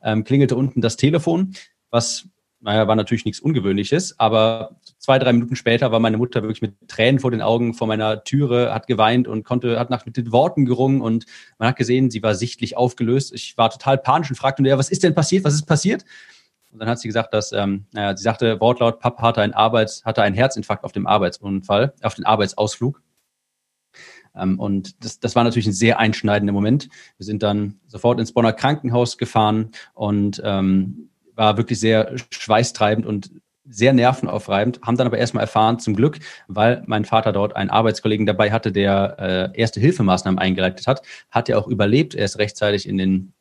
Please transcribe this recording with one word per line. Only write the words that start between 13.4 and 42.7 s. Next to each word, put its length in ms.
war 100
total 300
panisch 320
und 60
fragte 260
nur, 80
„Ja, 80
was 100
ist 140
denn 120
passiert? 300
Was 80
ist 140
passiert?“ 400
Und 80
dann 100
hat 80
sie 100
gesagt, 240
dass, 200
ähm, 400
naja, 220
sie 80
sagte 380
wortlaut, 400
„Papa 220
hatte 180
einen 140
Arbeits-, 500
hatte 160
einen 140
Herzinfarkt 500
auf 80
dem 140
Arbeitsunfall, 960
auf 140
den 100
Arbeitsausflug.“ 720
Ähm, 260
und 420
das, 160
das 160
war 80
natürlich 260
ein 40
sehr 260
einschneidender 540
Moment. 380
Wir 80
sind 180
dann 440
sofort 340
ins 120
Bonner 200
Krankenhaus 640
gefahren 540
und, 500
ähm, 640
war 220
wirklich 240
sehr 340
schweißtreibend 800
und 240
sehr 300
nervenaufreibend, 880
haben 160
dann 80
aber 100
erstmal 280
erfahren, 340
zum 180
Glück, 220
weil 400
mein 200
Vater 260
dort 240
einen 140
Arbeitskollegen 560
dabei 260
hatte, 180
der, 840
äh, 40
Erste-Hilfemaßnahmen 800
eingeleitet 480
hat, 140
hat 180
er 100
auch 100
überlebt. 460
Er 120
ist 120
rechtzeitig 480